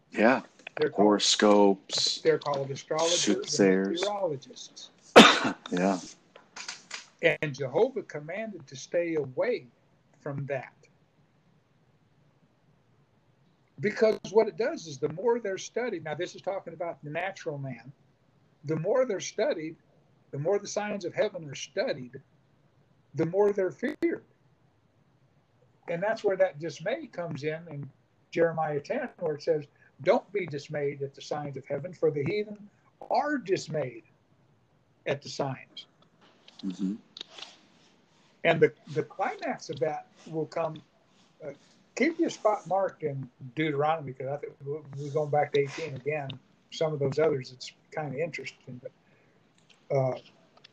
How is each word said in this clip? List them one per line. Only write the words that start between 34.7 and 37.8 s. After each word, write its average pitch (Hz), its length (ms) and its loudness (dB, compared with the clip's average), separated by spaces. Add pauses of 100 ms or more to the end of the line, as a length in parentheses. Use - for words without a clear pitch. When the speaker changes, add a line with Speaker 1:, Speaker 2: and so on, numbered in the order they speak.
Speaker 2:
at 139 160 -4
the 151 80 -16
signs." - 580 -8 (760)
Speaker 1:
Mm-hmm. 95 320 -4 (1500)